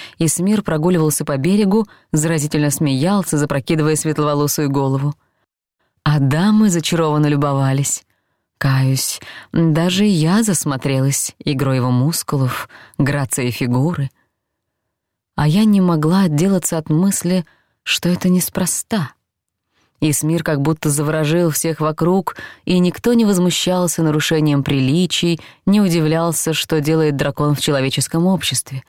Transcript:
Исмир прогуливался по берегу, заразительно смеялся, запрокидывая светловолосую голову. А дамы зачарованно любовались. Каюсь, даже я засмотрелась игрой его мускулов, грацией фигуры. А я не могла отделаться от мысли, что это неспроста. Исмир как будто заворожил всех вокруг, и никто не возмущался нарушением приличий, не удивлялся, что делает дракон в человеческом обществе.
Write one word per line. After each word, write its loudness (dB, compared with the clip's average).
Исмир 0
прогуливался 0
по -4
берегу, 2
заразительно 0
смеялся, 0
запрокидывая 0
светловолосую -2
голову. -2
А 2
дамы 2
зачарованно 0
любовались. 0
Каюсь, 0
даже 2
я 2
засмотрелась -2
игрой 0
его 0
мускулов, -2
грацией -2
фигуры. -2
А 0
я 4
не 4
могла 2
отделаться 0
от -8
мысли, 0
что -4
это 0
неспроста. -2
Исмир -2
как -2
будто 0
заворожил 0
всех -4
вокруг, 0
и 0
никто 0
не 4
возмущался 0
нарушением 0
приличий, 0
не 4
удивлялся, 0
что -2
делает 0
дракон 0
в -4
человеческом -2
обществе. -4